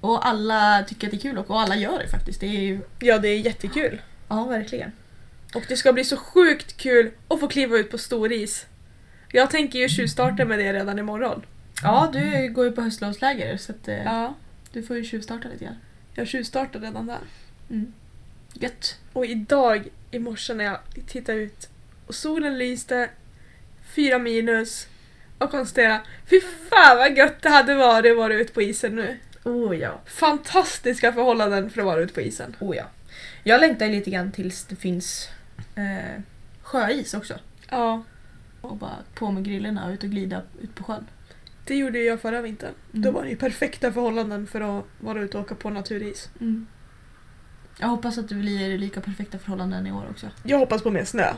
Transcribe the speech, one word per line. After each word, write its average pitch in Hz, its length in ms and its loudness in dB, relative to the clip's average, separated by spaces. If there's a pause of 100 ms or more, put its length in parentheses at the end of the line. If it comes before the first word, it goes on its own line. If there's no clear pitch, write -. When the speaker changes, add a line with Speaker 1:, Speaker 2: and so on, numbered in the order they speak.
Speaker 1:
Och 226 260 2
alla 214 600 4
tycker 214 200 -8
att 208 40 -4
det 214 60 -6
är - 40 -6
kul 277 160 -6
och, - 120 -8
och 214 120 2
alla 202 140 2
gör 220 240 -2
det - 80 -6
faktiskt. - 320 -2
Det 190 80 -6
är 208 140 -2
ju 196 180 -2 (200)
Speaker 2:
Ja, 233 180 6
det 208 100 0
är 208 120 2
jättekul. 220 640 -4 (260)
Speaker 1:
Ja, 220 160 -2
verkligen. 254 480 -6 (640)
Speaker 2:
Och 233 120 -6
det 254 100 -4
ska 254 160 4
bli 254 100 0
så 277 140 -2
sjukt 320 600 4
kul 240 340 4 (160)
att 311 120 -2
få 285 80 -2
kliva 254 300 2
ut 214 140 0
på 233 60 -8
stor 220 340 -2
is. 220 340 -4 (680)
Jag 262 200 6
tänker 294 280 0
ju 254 100 2
tjuvstarta 254 560 0
med 214 140 0
det 196 140 0
redan 202 260 -4
imorgon. 214 460 -4 (380)
Speaker 1:
Ja, 262 300 4
du 269 360 0
går 240 160 2
ju 240 60 0
på 240 100 -4
höstlovsläger, 220 760 -4
så - 140 -12
att, - 160 -14
eh, 202 160 -6
Speaker 2:
Ja. 226 300 -4 (380)
Speaker 1:
du 226 120 -10
får 240 140 -8
ju 233 60 -8
tjuvstarta 226 460 -10
lite 226 160 -14
grann. 226 120 -14 (360)
Speaker 2:
Jag 233 140 -6
tjuvstartar 262 520 -6
redan 220 280 -10
där. 240 100 -10 (520)
Speaker 1:
Mm. 226 240 -6 (600)
Gött. - 440 -10 (160)
Speaker 2:
Och 254 120 -2
idag, 226 600 2 (240)
i 247 80 -6
morse 233 340 -8
när 214 120 -4
jag 196 120 -4 (300)
tittade 240 300 -6
ut 214 320 -10 (380)
och - 80 -10
solen 311 420 -2
lyste, 247 520 -2 (840)
fyra 269 240 4
minus, 226 680 0 (500)
och - 140 -2
konstatera, 254 500 2 (280)
fy 370 120 10
fan 302 560 8
vad 269 200 6
gött 294 240 6
det 311 80 4
hade 277 260 8
varit 233 360 8
att 233 60 6
vara 220 160 2
ute 226 200 -2
på 226 80 0
isen 214 340 -2
nu. 226 220 -4 (260)
Speaker 1:
Oh 233 340 -2
ja. 113 280 -6
Speaker 2:
Fantastiska 294 1080 2
förhållanden 220 560 2
för 220 120 -6
att 196 40 0
vara 165 160 2
ute 185 120 -4
på - 80 -4
isen. - 380 -8
Speaker 1:
Oh 190 180 -4
ja. - 60 -8 (600)
Jag 233 180 6
längtar 226 260 4
lite 202 240 -2
grann 190 200 -4
tills 185 340 -10
det 190 100 -12
finns, - 540 -6 (460)
eh, 196 460 -8 (400)
sjöis 240 520 -2
också. 208 200 -10 (360)
Speaker 2:
Ja. 226 340 -2 (580)
Speaker 1:
Och 240 140 -14
bara 208 200 -12 (180)
på 214 180 -4
med 190 120 -4
grillorna 202 420 -4
och 180 60 -6
ut 196 120 -10
och 202 60 -6
glida 190 320 -6 (200)
ut - 140 -16
på 196 80 -14
sjön. 214 240 -10 (580)
Speaker 2:
Det 269 100 -2
gjorde 262 240 -2
jag 226 220 0
förra 233 200 -4
vintern. 220 320 -10 (200)
Speaker 1:
Mm. 220 80 -2
Speaker 2:
Då 208 100 4
var - 120 -4
det 269 60 -8
ju 233 60 -4
perfekta 262 560 -2
förhållanden 214 560 -2
för 208 320 -6
att 202 60 -12 (140)
vara 214 220 -8
ute 202 160 -6
och 202 60 -6
åka 208 120 -10
på - 140 -10
naturis. 208 600 -8 (100)
Speaker 1:
Mm. 226 280 -2 (1120)
Jag 220 80 -2
hoppas 233 300 -2
att 214 120 -6
det 208 60 -8
blir 196 420 -2
lika 196 240 -6
perfekta 196 380 -10
förhållanden 190 480 -6
i 190 40 -8
år 202 180 -10
också. 208 180 -14 (160)
Speaker 2:
Jag 277 160 2
hoppas 226 220 2
på 226 100 0
mer 190 140 0
snö. 202 320 0